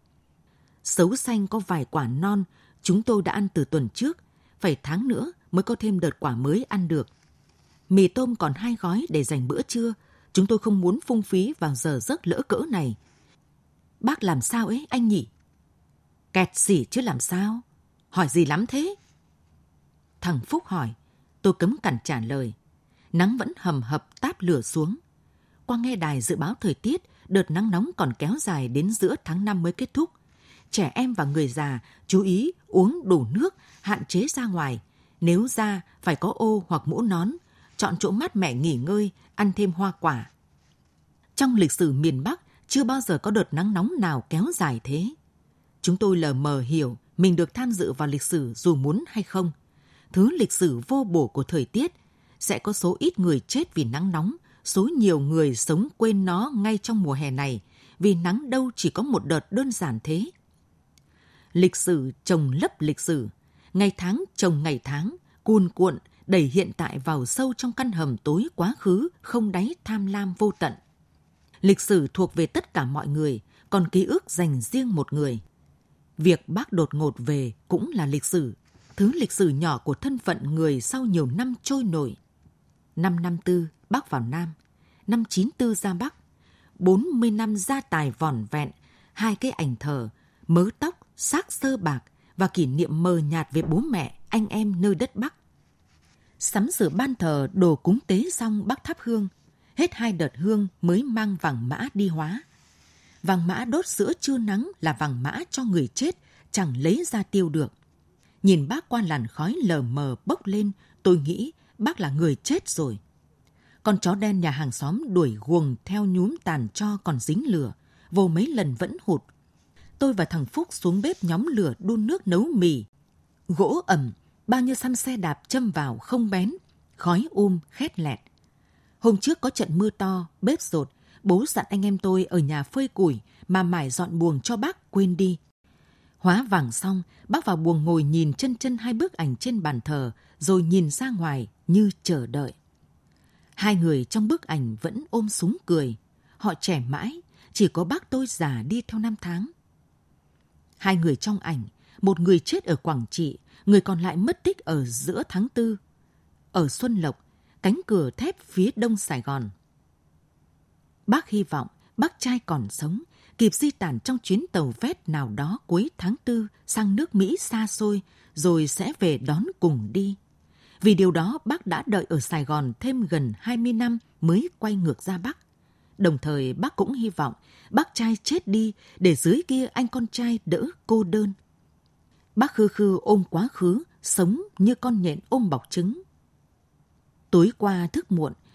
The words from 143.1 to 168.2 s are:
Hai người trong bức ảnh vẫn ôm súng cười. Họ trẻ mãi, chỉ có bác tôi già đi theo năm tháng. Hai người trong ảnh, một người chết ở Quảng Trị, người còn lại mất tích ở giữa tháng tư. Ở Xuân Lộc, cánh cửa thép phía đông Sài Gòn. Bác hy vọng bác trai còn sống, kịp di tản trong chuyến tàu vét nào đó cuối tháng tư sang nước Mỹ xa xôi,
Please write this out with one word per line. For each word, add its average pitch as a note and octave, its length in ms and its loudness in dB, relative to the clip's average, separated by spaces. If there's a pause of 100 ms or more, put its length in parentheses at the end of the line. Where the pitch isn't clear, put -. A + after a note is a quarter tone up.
Hai G#3 200 2
người D#3+ 300 4
trong G#3+ 220 0
bức E4 140 0
ảnh B2+ 400 -4
vẫn G#3+ 280 -6
ôm G#3+ 200 -2
súng G3+ 360 -2
cười. C#3 300 0 (420)
Họ G3+ 240 -2
trẻ D3+ 280 -2
mãi, C4+ 320 -6 (320)
chỉ G3 140 4
có E3+ 160 -2
bác B3+ 260 -4
tôi C4 180 -2
già C3+ 360 -4
đi G#3 180 -4
theo A3 180 -8
năm A3 220 -2
tháng. F3+ 280 -6 (1300)
Hai F#3+ 180 2
người E3 200 2
trong G#3 240 -4
ảnh, C#3 240 -4 (380)
một F#3+ 180 4
người F3 200 6
chết - 260 -4
ở E3 100 0
Quảng C3 360 -4
Trị, D3+ 260 -4 (280)
người G3+ 160 8
còn F3+ 180 -2
lại E3+ 180 -2
mất A3 260 -2
tích F#4+ 140 0
ở D3 280 -2
giữa C3+ 440 -4
tháng G3+ 200 -2
tư. A3+ 280 0 (720)
Ở E3 160 2
Xuân A#3+ 280 -2
Lộc, D#3+ 300 -2 (360)
cánh A#3 260 2
cửa E3 220 2
thép D4 340 -6
phía F#3+ 320 0
đông A3+ 220 0
Sài C3+ 240 -6
Gòn. C3 280 -6 (1600)
Bác C4+ 220 2
hy G#3 140 0
vọng D3 240 -4 (300)
bác D4 220 0
trai B3 200 -2
còn C3+ 300 -4
sống, E3+ 320 -6 (360)
kịp A3+ 160 4
di D4 180 0
tản C#3 280 -6
trong B3+ 240 -2
chuyến G#3+ 280 0
tàu C#3+ 300 0
vét C4+ 280 -4
nào C#3+ 200 -4
đó C#3+ 380 -6
cuối G3 300 0
tháng F#3+ 180 -4 (100)
tư A3+ 220 -2 (200)
sang G3+ 280 0
nước C#4+ 200 -2
Mỹ G3 240 2
xa A3 280 -4
xôi, G#3 340 -2 (320)